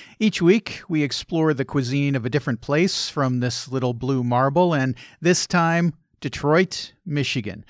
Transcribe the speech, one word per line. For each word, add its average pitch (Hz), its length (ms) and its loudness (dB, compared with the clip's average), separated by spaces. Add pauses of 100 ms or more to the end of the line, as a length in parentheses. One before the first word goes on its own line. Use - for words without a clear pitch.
(200)
Each 208 200 2
week, - 480 2
we 156 140 0
explore 156 500 0
the 135 120 -2
cuisine 139 500 0
of 117 100 -4
a 123 60 -4
different 135 300 -2
place 160 480 0
from 131 320 -2
this 120 260 -4
little 127 260 -2
blue 127 300 -2
marble, 139 500 2
and 131 220 0 (260)
this 175 280 2
time, 170 460 2 (260)
Detroit, 156 720 0 (120)
Michigan. 131 640 -4